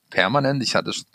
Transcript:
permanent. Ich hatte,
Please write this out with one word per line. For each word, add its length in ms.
permanent. 520
Ich 140
hatte, 160